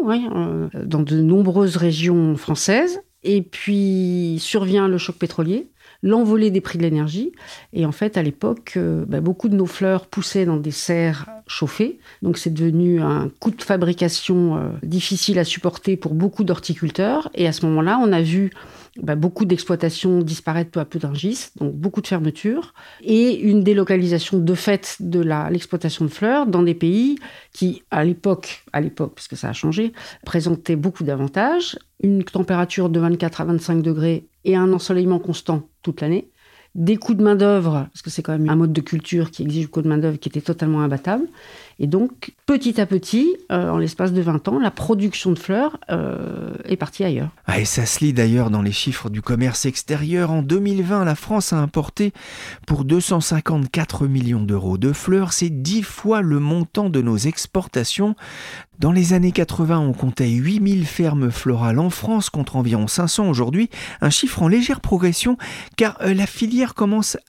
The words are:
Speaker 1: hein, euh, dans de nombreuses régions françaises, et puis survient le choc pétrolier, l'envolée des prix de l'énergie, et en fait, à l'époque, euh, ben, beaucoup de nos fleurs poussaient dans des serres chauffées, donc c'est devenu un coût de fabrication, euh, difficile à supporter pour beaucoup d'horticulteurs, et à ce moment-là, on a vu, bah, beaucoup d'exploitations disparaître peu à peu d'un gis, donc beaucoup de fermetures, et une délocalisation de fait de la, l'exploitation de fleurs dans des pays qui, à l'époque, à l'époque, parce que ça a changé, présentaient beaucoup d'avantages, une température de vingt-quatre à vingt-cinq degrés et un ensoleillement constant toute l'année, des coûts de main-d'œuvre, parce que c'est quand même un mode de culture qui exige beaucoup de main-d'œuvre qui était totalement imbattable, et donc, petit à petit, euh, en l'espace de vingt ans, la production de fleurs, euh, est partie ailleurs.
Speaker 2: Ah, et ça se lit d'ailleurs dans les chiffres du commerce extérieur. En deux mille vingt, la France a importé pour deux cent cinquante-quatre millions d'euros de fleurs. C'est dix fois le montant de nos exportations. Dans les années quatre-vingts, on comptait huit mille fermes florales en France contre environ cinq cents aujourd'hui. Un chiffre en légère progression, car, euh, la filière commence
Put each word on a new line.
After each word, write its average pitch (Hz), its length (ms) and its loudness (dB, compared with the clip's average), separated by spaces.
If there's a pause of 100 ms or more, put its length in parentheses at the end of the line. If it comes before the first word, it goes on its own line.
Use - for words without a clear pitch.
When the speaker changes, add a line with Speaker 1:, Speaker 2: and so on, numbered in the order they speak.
(120)
Speaker 1:
hein, 170 640 -2
euh, - 100 -8
dans 156 160 0
de 156 200 2
nombreuses 185 560 4
régions 165 600 2
françaises, 277 640 0 (220)
et 202 180 2
puis 185 960 0
survient 196 480 0
le 180 120 2
choc - 160 -8
pétrolier, 175 540 -4 (340)
l'envolée 214 480 4
des 185 100 2
prix - 160 -6
de 165 60 0
l'énergie, 160 480 0 (420)
et 165 140 0
en 151 40 -2
fait, 208 260 -4
à 175 40 2
l'époque, 208 560 -4
euh, 160 300 -2
ben, 151 140 -2
beaucoup 185 280 0
de 202 60 2
nos 190 100 4
fleurs 185 400 0
poussaient 190 400 -2
dans 160 120 2
des 147 120 -4
serres 160 580 -2 (200)
chauffées, 214 500 -2 (240)
donc 175 160 0
c'est 165 160 -4
devenu 165 480 2
un 147 380 0
coût 226 100 -2
de - 140 -4
fabrication, 175 920 2
euh, 151 140 -4 (140)
difficile 180 560 -2
à 170 40 4
supporter 180 540 -2
pour 160 160 -4
beaucoup 196 300 0
d'horticulteurs, 185 920 -2
et 175 140 0
à 156 60 0
ce - 120 -4
moment-là, 160 340 2
on 214 140 4
a 165 80 4
vu, 185 300 2 (500)
bah, 151 140 -2
beaucoup 170 280 0
d'exploitations 175 760 0
disparaître 165 520 -2
peu 175 80 -4
à 147 60 -2
peu 165 140 -6
d'un 147 140 -4
gis, 190 360 -4 (100)
donc 143 140 -2
beaucoup 160 260 -4
de - 80 -4
fermetures, 190 640 -2 (280)
et 226 400 4
une 208 200 4
délocalisation 185 760 2
de 170 140 2
fait 196 480 -2
de 175 180 -2
la, 156 300 0
l'exploitation 170 560 -4
de 147 40 0
fleurs 254 360 0
dans 175 180 2
des 170 120 2
pays 220 420 2 (340)
qui, 180 400 -2
à 156 140 0
l'époque, 175 640 -2
à 143 80 -2
l'époque, 156 360 -4
parce - 120 -20
que 139 80 -14
ça 127 140 -8
a 117 40 -6
changé, 196 380 -2 (340)
présentaient 170 520 0
beaucoup 170 260 -2
d'avantages, 185 760 -2 (240)
une 196 220 2
température 180 640 0
de 165 120 2
vingt-quatre 165 400 0
à 156 40 -4
vingt-cinq 165 360 0
degrés 165 480 0 (160)
et 185 100 2
un 185 160 4
ensoleillement 180 480 2
constant 165 480 -4 (160)
toute - 160 -4
l'année, 160 300 -2 (440)
des 175 220 2
coûts 220 200 0
de 202 80 4
main-d'œuvre, 196 680 4
parce - 100 -20
que - 80 -14
c'est 165 120 -8
quand 160 160 -2
même 151 120 2
un 156 60 2
mode 165 180 4
de 151 80 0
culture 165 500 -2
qui - 120 -8
exige 151 220 -2
beaucoup 156 160 -4
de 156 80 0
main-d'œuvre 151 300 0
qui 143 100 -6
était 151 120 -6
totalement 156 400 -2
imbattable, 151 440 -2 (520)
et 147 100 -2
donc, 214 460 -2 (120)
petit 262 340 0
à 202 60 2
petit, 226 500 2 (160)
euh, 180 180 0
en 165 80 0
l'espace 170 360 -2
de 185 80 2
vingt 165 260 0
ans, 240 120 0
la 233 120 0
production 196 600 -2
de 170 80 0
fleurs, 269 380 -2 (140)
euh, - 640 -6 (100)
est 185 140 -2
partie - 260 -4
ailleurs. 147 280 -2 (160)
Speaker 2:
Ah, 101 120 0
et 107 60 2
ça 117 200 0
se - 180 -2
lit 147 100 4
d'ailleurs 117 360 4
dans 104 120 2
les 101 100 0
chiffres - 380 -4
du 104 120 -6
commerce 123 440 -2
extérieur. 151 640 -2
En 160 100 0
deux 156 180 2
mille 196 240 0
vingt, 196 200 0
la 156 120 2
France - 360 -2
a 165 60 2
importé 156 560 0 (520)
pour 139 200 0
deux 165 160 4
cent 175 180 2
cinquante-quatre 151 880 0
millions 120 360 0
d'euros 95 340 0
de 127 160 2
fleurs. 185 400 0
C'est 175 160 0
dix 160 340 -2
fois 208 380 0
le 147 180 2
montant 170 500 0
de 139 120 2
nos 117 160 2
exportations. 170 1000 -2 (640)
Dans 147 120 4
les 180 220 4
années 180 180 4
quatre-vingts, 165 480 0
on 139 140 2
comptait 127 360 0
huit 143 300 2
mille 196 260 2
fermes 147 460 0
florales 117 480 0
en 175 100 2
France 214 400 -2
contre 135 280 -4
environ 113 300 2
cinq 175 200 0
cents 196 220 0
aujourd'hui. 139 400 2 (320)
Un 147 80 4
chiffre - 340 0
en 160 40 6
légère 240 340 2
progression, 185 560 2 (400)
car, 214 240 2
euh, 190 120 2
la 196 120 2
filière 240 480 0
commence 214 440 0 (120)